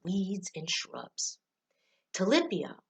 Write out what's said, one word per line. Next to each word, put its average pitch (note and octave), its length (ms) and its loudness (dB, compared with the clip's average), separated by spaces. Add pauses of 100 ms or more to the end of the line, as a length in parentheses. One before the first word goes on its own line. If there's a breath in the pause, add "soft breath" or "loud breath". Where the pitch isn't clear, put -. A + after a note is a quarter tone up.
weeds, F#3+ 500 -2
and - 160 -6
shrubs. - 640 -6 (760)
Talipia G3 680 2 (120)